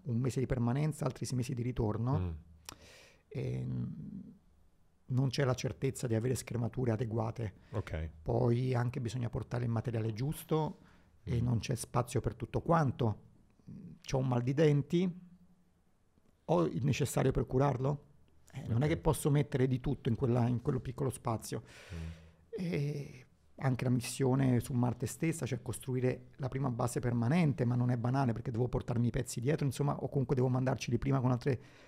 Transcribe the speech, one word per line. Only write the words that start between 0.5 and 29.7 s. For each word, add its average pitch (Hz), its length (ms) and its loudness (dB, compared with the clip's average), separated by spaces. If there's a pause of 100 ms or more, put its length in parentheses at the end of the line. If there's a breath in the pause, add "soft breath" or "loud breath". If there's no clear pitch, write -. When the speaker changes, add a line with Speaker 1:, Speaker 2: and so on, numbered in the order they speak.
Speaker 1:
altri 127 220 -4
sei 127 100 -2
mesi 123 160 -2
di 120 100 -2
ritorno. 117 560 0
Speaker 2:
Mm. 90 120 -2 (1000 loud breath)
Speaker 1:
E, 127 360 -4
mm, 123 200 -4 (1300)
non 131 180 2
c'è 139 160 0
la 127 100 2
certezza 127 520 -4
di 117 80 0
avere 113 200 2
schermature 113 580 -2
adeguate. 113 600 -2 (180 soft breath)
Speaker 2:
Ok. 82 380 -4 (120)
Speaker 1:
Poi 123 520 2
anche 123 260 0
bisogna 120 300 -2
portare 120 340 -4
il 120 60 0
materiale 113 420 0
giusto 151 680 -2 (460 soft breath)
e 117 160 0
Speaker 2:
Mm. - 40 2
Speaker 1:
non 120 140 2
c'è 107 160 -2
spazio - 460 -2
per - 140 -2
tutto - 280 -6
quanto. 139 580 2 (840)
C'ho - 160 -2
un 135 100 0
mal 123 140 2
di 131 120 0
denti, 160 680 2 (1300)
ho 170 140 4
il 117 200 0
necessario 131 460 2
per 127 160 0
curarlo? 135 580 0 (480)
Eh, 135 160 -12
non 117 140 2
è - 40 4
Speaker 2:
Ok. 156 60 2
Speaker 1:
che 160 60 2
posso 156 320 2
mettere 143 360 2
di 127 140 0
tutto - 280 -4
in 113 60 2
quella, 120 320 2
in 120 160 0
quello 131 180 -2
piccolo 131 300 -4
spazio. 113 520 -6 (320 loud breath)
Speaker 2:
Mm. 82 140 -8 (420 loud breath)
Speaker 1:
E 147 720 -4 (380)
anche 127 240 0
la 127 60 2
missione 127 720 4
su 131 120 -4
Marte 123 340 0
stessa, 160 380 -2
cioè 120 180 -4
costruire 123 760 -2
la 131 120 -4
prima 135 220 -2
base 120 300 -2
permanente, 123 640 2
ma 120 100 4
non 123 160 2
è 123 60 2
banale 123 360 2
perché 113 200 -6
devo 120 160 0
portarmi 120 400 0
i - 20 2
pezzi 131 300 -2
dietro, 143 260 0
insomma, 143 300 0